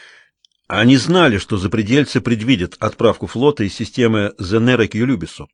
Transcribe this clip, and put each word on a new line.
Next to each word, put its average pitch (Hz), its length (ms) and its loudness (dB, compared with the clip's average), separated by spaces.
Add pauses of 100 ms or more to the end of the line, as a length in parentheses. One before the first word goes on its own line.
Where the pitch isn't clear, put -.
(680)
Они 120 280 4
знали, 160 420 2
что - 180 -4
запредельцы 113 640 0
предвидят 110 580 -4
отправку 107 480 -2
флота 127 380 -2
из 95 100 -6
системы 110 640 -2
Зенера 113 480 2
к - 80 -8
Юлюбису. 117 600 -4